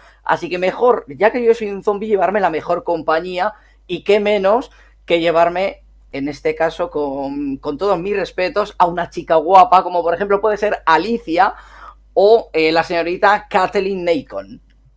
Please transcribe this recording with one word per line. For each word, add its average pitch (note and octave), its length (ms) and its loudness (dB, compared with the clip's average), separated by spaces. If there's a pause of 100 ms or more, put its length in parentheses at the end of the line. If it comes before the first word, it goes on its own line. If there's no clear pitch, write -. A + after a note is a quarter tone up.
(240)
Así D#3+ 240 -2
que F3 100 -6
mejor, F#3 500 0
ya D3 240 2
que B3 120 -4
yo A3+ 80 6
soy A3+ 160 -6
un G3 160 -10
zombie, G#3 240 -4
llevarme G3 320 0
la F#3 100 2
mejor F3 340 -4
compañía F3 680 -4 (340)
y E3+ 160 -8
qué G#3 160 2
menos G#3 520 0 (340)
que E3+ 160 0
llevarme, E3+ 640 0 (280)
en C#3 180 -6
este D#3 280 -4
caso, E3 340 -4
con, C#3 680 -6
con D3 200 -8
todos G3 220 0
mis G3+ 160 -6
respetos, G3+ 600 -4
a F3+ 80 4
una F3 240 -4
chica E3+ 260 -2
guapa, F3+ 480 6
como F3 180 -2
por E3+ 120 0
ejemplo G3+ 260 0
puede G#3+ 160 0
ser G#3 300 -2
Alicia F3+ 680 2 (600)
o, G#3+ 400 4
eh, D#3+ 180 2
la E3 100 2
señorita F3+ 680 0
Kathleen F#3+ 560 -2
Nacon. B2+ 580 -4 (340)